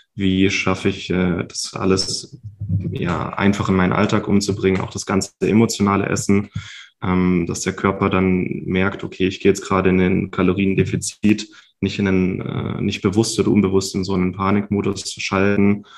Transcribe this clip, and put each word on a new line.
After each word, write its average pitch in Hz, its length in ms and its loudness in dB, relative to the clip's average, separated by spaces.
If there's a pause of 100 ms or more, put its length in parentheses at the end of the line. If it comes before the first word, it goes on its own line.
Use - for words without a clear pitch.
(140)
Wie 95 360 2
schaffe 95 400 -2
ich, - 200 -6
äh, 87 340 0
das - 300 -10
alles, - 640 -2 (520)
ja, - 400 -4
einfach 101 400 0
in 95 60 2
meinen 90 160 2
Alltag 107 360 0
umzubringen? 98 540 0
Auch - 80 -6
das - 160 -10
ganze 98 340 -2
emotionale 107 680 2
Essen, 101 440 0 (520)
ähm, 90 440 2
dass 87 160 -6
der 95 120 -2
Körper 98 360 0
dann 92 340 2 (220)
merkt, 92 360 0
okay, 92 240 -2
ich 95 140 -2
gehe 101 100 4
jetzt 95 120 2
gerade 95 280 2
in 92 100 4
ein 92 300 2
Kaloriendefizit, 95 1160 0 (320)
nicht 98 180 -4
in 101 100 2
einen, 92 320 2
äh, - 420 -6
nicht 101 200 -2
bewusst 107 380 2
oder 95 100 2
unbewusst 95 440 2
in 95 100 -2
so 98 100 -2
einen 90 180 0
Panikmodus 101 840 -2
schalten, 101 680 2 (140)